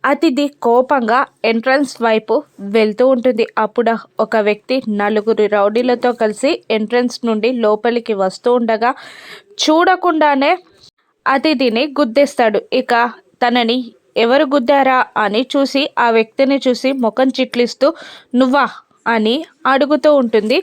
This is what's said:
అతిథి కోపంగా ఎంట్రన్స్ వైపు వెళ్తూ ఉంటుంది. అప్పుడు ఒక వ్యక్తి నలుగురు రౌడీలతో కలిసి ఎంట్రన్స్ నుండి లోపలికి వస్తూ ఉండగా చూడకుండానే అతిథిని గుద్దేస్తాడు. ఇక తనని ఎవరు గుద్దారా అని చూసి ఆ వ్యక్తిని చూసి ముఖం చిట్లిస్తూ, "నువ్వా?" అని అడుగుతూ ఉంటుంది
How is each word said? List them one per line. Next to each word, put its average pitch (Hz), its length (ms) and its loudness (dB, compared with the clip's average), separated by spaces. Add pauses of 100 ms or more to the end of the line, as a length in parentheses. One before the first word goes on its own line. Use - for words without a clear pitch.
అతిథి 285 420 0 (160)
కోపంగా 247 640 2 (180)
ఎంట్రన్స్ 262 580 -2
వైపు 226 400 0 (180)
వెళ్తూ 214 480 0
ఉంటుంది. 240 380 0 (120)
అప్పుడు 220 380 -2 (240)
ఒక 220 160 -2
వ్యక్తి 214 520 -2
నలుగురు 208 580 0
రౌడీలతో 240 680 0
కలిసి 226 580 -2
ఎంట్రన్స్ 233 560 -2
నుండి 220 260 0
లోపలికి 226 600 0
వస్తూ 190 420 0
ఉండగా 226 400 0 (680)
చూడకుండానే 320 960 2 (680)
అతిథిని 262 600 0
గుద్దేస్తాడు. 262 720 0 (120)
ఇక 247 220 -2 (520)
తనని 240 460 -2 (240)
ఎవరు 254 280 2
గుద్దారా 269 640 2 (100)
అని 214 300 -2 (100)
చూసి 277 420 0
ఆ 233 120 2
వ్యక్తిని 262 580 0
చూసి 254 240 -2
ముఖం 254 360 0
చిట్లిస్తూ, 254 680 -2 (400)
"నువ్వా?" 254 340 2 (380)
అని 233 380 0 (220)
అడుగుతూ 277 480 2
ఉంటుంది 226 480 2